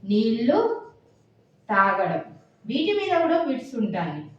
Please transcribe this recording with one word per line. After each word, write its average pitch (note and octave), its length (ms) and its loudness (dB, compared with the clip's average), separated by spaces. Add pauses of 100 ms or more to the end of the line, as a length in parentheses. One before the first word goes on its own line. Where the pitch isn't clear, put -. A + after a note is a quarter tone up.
నీళ్లు A#3 760 2 (880)
తాగడం. F#3+ 500 2 (460)
వీటి D#4+ 260 -2
మీద F#4 300 2
కూడా D#4+ 220 2
బిట్స్ C4 300 -4
ఉంటాయి. E3+ 500 -4 (140)